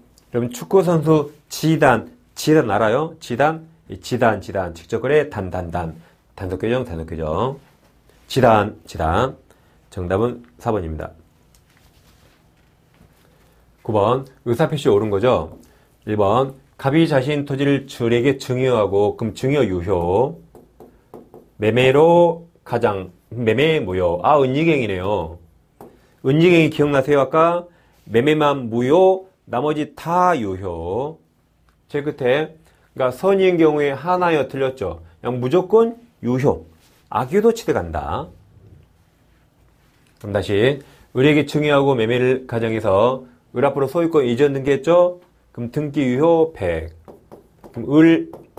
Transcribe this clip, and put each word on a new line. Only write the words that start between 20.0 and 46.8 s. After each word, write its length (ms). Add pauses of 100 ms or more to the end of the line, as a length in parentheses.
매매로 880 (160)
가장, 480 (180)
매매 500
무효. 440
아, 180
은닉행위네요. 1000 (840)
은닉행위 440
기억나세요? 500
아까 460 (400)
매매만 640
무효, 580 (180)
나머지 500
다 440
유효. 800 (680)
제일 180
끝에, 500 (380)
그러니까 240
선인 400
경우에 340
하나여 560
틀렸죠. 540 (180)
그냥 200
무조건 580 (240)
유효. 460 (420)
악유도 440
취득한다. 720 (1900)
그럼 140
다시, 480 (340)
을에게 300
증여하고 500
매매를 500
가정해서 800 (300)
을 100
앞으로 220
소유권 380
이전 280
등기했죠? 680 (300)
그럼 200
등기 300
유효 520
백. 360 (840)